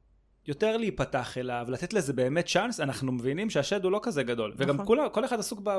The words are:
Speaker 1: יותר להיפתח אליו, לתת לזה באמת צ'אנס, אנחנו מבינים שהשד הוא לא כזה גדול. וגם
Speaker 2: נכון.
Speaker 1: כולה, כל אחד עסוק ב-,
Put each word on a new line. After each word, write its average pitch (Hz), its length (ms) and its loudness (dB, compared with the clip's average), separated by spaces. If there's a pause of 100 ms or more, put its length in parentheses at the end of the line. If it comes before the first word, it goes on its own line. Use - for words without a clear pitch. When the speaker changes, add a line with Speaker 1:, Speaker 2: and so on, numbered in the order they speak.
(500)
Speaker 1:
יותר 214 280 0
להיפתח 139 600 -2
אליו, 123 320 -4
לתת 165 240 -4
לזה 143 200 2
באמת 131 320 2
צ'אנס, 214 340 0
אנחנו 131 320 -2
מבינים 139 380 -2
שהשד 185 340 0
הוא 185 80 4
לא 208 120 2
כזה 156 200 0
גדול. 113 340 -2
וגם 135 180 2
Speaker 2:
נכון. 196 120 -2
Speaker 1:
כולה, 247 220 4
כל 226 160 0
אחד 240 140 -2
עסוק 202 200 -6
ב-, 196 200 0